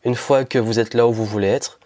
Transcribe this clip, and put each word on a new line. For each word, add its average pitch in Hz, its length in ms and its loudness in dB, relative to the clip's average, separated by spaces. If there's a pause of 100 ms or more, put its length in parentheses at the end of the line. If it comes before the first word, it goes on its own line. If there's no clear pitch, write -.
une 123 120 -2
fois 135 300 0
que 127 140 -2
vous 113 200 0
êtes 113 140 -2
là 117 140 4
où 120 60 2
vous 110 120 -2
voulez 101 220 -2
être, 123 380 -2